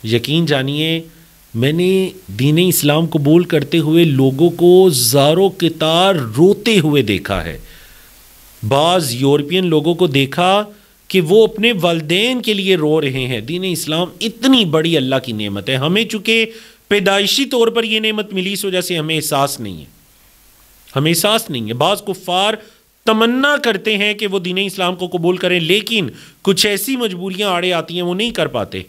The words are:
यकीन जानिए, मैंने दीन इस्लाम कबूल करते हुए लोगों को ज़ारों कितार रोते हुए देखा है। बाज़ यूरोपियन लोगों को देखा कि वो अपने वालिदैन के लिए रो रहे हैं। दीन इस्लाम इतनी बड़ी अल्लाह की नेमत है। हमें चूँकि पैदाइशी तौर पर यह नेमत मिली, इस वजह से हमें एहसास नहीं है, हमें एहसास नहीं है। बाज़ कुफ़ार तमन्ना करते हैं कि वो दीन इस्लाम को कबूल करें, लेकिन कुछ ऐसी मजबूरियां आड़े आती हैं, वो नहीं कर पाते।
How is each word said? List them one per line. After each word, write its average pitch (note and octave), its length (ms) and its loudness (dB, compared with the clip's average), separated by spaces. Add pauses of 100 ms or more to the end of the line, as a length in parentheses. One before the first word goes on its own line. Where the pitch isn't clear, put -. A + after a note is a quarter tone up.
यकीन A#2+ 440 0
जानिए, D3+ 580 -2 (500)
मैंने F3 580 0 (180)
दीन C3+ 280 2
इस्लाम E3 480 2
कबूल D#3 380 4
करते E3 340 0
हुए D#3+ 260 4
लोगों C3+ 480 2
को F3+ 380 6
ज़ारों C#3+ 600 2
कितार E3+ 680 0
रोते F3 600 2
हुए D3 280 2
देखा G2 360 -2
है। D#2 180 -10 (1040)
बाज़ C#3+ 540 0
यूरोपियन C#3+ 500 0
लोगों D#3 280 2
को F3 140 0
देखा C#3 420 0 (600)
कि F#3+ 120 2
वो G#3 240 4
अपने A3 340 0
वालिदैन F3 600 0
के G#3+ 140 -2
लिए F#3+ 220 0
रो D3+ 240 2
रहे C3+ 240 -4
हैं। A#2+ 220 -6
दीन F3 180 -6
इस्लाम E3 480 -4 (100)
इतनी A#3 440 2
बड़ी D#3+ 300 0
अल्लाह C3 220 0
की B2 140 -6
नेमत G2+ 360 -6
है। C3 80 0
हमें F3 320 0
चूँकि A3+ 360 0 (460)
पैदाइशी G3 540 2
तौर A#3 260 2
पर A3+ 140 -2
यह A3 160 -2
नेमत G#3+ 340 -4
मिली, F#3+ 180 -4
इस G3+ 120 -8
वजह F#3 160 -2
से F3+ 160 -4
हमें D#3 180 -4
एहसास C#3+ 460 -2
नहीं G2 180 -10
है, C#2 80 -18 (1000)
हमें D3 220 0
एहसास G#3 400 0
नहीं A#2 160 -6
है। A2 80 -6
बाज़ F#3 280 0
कुफ़ार G3 560 -4 (480)
तमन्ना A#3+ 520 2
करते G#3+ 380 -2
हैं G#3 200 -2
कि G#3 100 -6
वो G3 140 -2
दीन F3+ 180 -4
इस्लाम F#3+ 360 -2
को F3+ 140 -8
कबूल F3 300 -2
करें, F3+ 220 0
लेकिन F#3+ 500 -2 (320)
कुछ G3 240 0
ऐसी G#3 300 -2
मजबूरियां G3 560 -4
आड़े F3 200 -2
आती E3 240 -4
हैं, F3+ 60 -4
वो F3 120 -2
नहीं A3 180 -4
कर D#3 160 -2
पाते। G2 400 -6